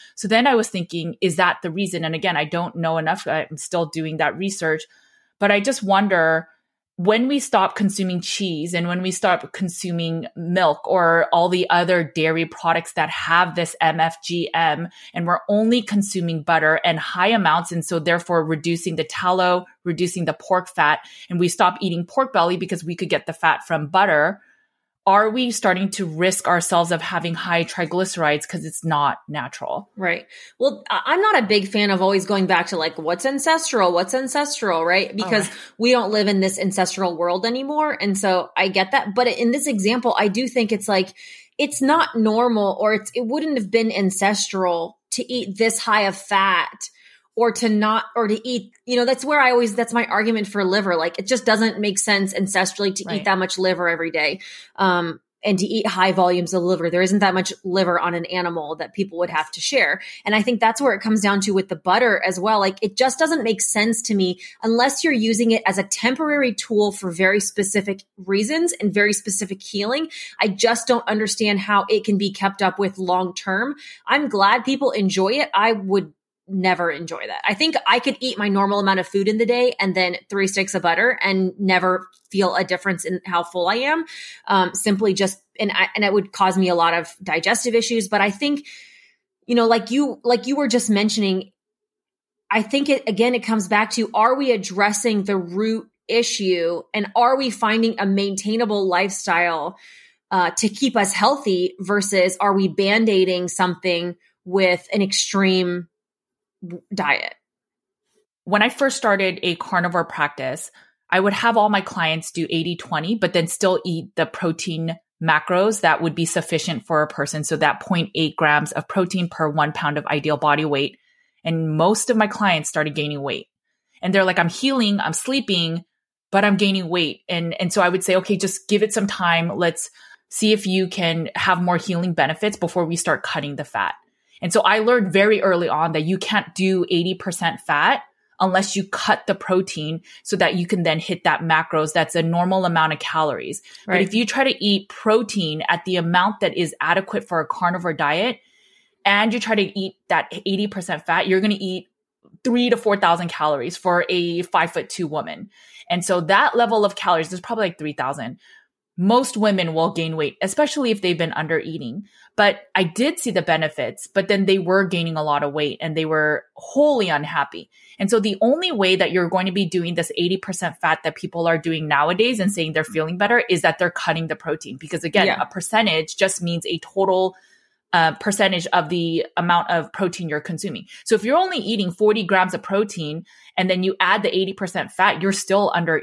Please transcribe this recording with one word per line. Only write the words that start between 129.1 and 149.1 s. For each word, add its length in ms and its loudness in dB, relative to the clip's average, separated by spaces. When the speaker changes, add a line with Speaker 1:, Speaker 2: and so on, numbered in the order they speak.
Speaker 1:
Let's 320 -2
see 240 2
if 120 0
you 220 0
can 480 -2
have 260 0
more 160 2
healing 360 -2
benefits 420 0
before 300 -2
we 100 -4
start 280 -2
cutting 340 -6
the 80 -8
fat." 300 -4
And 100 -4
so 100 4
I 180 4
learned 340 2
very 300 4
early 260 2
on 220 0
that 100 -2
you 160 0
can't 380 -4
do 340 2
eighty 260 0
percent 440 -4
fat 440 2
unless 360 0
you 120 -2
cut 400 -2
the 80 0
protein 640 -2
so 120 -4
that 200 2
you 100 -2
can 160 -2
then 160 2
hit 280 -6
that 160 2
macros. 520 0
That's 220 0
a 80 2
normal 420 0
amount 260 2
of 60 -4
calories. 640 -4
But 60 -4
Speaker 2:
Right. 100 2
Speaker 1:
if 140 0
you 100 2
try 180 0
to 220 -2
eat 240 0
protein 800 -2
at 160 0
the 120 -2
amount 420 2
that 180 0
is 240 -2
adequate 460 -2
for 120 -2
a 60 -2
carnivore 480 -2
diet, 460 -2
and 260 4